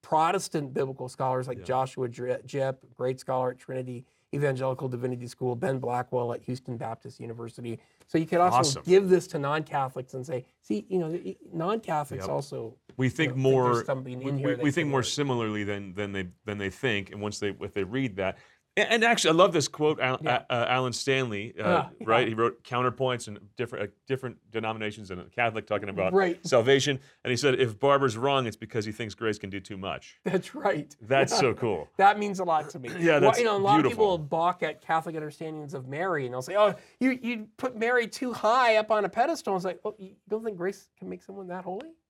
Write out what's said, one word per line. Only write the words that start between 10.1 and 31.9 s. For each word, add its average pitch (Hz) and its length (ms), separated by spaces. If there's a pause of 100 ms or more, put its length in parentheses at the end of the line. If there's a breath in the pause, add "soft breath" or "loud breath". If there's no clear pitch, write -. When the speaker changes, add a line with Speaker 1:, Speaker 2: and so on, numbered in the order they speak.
Speaker 1:
and 131 140
say, 131 180 (160 soft breath)
"See, 208 300
you 185 80
know, 160 140
the, 185 260 (140)
non-Catholics 160 720
Speaker 2:
Yep. 123 60
Speaker 1:
also, 139 460 (220)
Speaker 2:
We 131 80
Speaker 1:
you 123 40
Speaker 2:
think 156 200
Speaker 1:
know, 127 40
think 131 100
there's 135 80 (240)
Speaker 2:
more, 113 80
Speaker 1:
something 131 340
Speaker 2:
we, 135 120
Speaker 1:
in 139 80
here 135 100
Speaker 2:
we, 123 80
Speaker 1:
they 123 80
Speaker 2:
we 143 80
think 160 140
Speaker 1:
can 143 40
Speaker 2:
more 135 80
Speaker 1:
learn." 120 60
Speaker 2:
similarly 117 600
than, 101 300
than 101 180
they, 95 140 (180)
than 104 140
they 98 120
think, 101 420
and 101 100
once 104 160
they, 101 220
if 98 120
they 98 120
read 117 320
that, 95 200 (400 soft breath)
and, 208 140
and 226 140
actually, 220 260
I 160 40
love 180 180
this 156 160
quote, 151 320
Al-, 127 200
Speaker 1:
Yeah. 123 300
Speaker 2:
uh, - 20
uh, 120 160
Alan 127 240
Stanley, 117 640
uh, 98 80
Speaker 1:
Ah, 175 260 (100)
yeah. 107 100
Speaker 2:
right? 123 160
He 113 80
wrote 117 300
counterpoints 123 640
and 104 100 (180)
different, 117 280
uh, 98 80 (160)
different 127 280 (140)
denominations 110 600
and 90 80
a - 60
Catholic 110 420
talking 101 200
about 98 240
Speaker 1:
Right. 185 320
Speaker 2:
salvation, 135 540 (240 soft breath)
and 123 80
he 123 60
said, 131 240
"If 110 180
Barber's 139 380
wrong, 131 320
it's 107 80
because 110 280
he 110 60
thinks 104 240
grace 110 240
can 98 100
do 95 120
too 98 160
much." 92 480
Speaker 1:
That's 185 320
right. 175 440
Speaker 2:
That's 135 340
Speaker 1:
Yeah. - 40
Speaker 2:
so 120 160
cool. 95 380